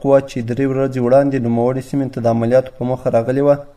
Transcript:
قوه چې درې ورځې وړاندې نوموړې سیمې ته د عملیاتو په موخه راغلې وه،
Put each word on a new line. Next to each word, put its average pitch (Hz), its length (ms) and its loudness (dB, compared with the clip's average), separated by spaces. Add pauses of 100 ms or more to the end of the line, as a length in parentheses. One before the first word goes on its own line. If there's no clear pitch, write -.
قوه 139 180 4
چې 135 180 -8 (120)
درې 127 200 -2
ورځې 131 300 -2
وړاندې 135 440 2
نوموړې 120 440 0
سیمې 139 260 -2
ته - 60 -8
د 113 60 -2 (100)
عملیاتو 117 420 0
په 123 120 -4
موخه 127 260 -4
راغلې 127 300 0
وه، 143 100 4 (200)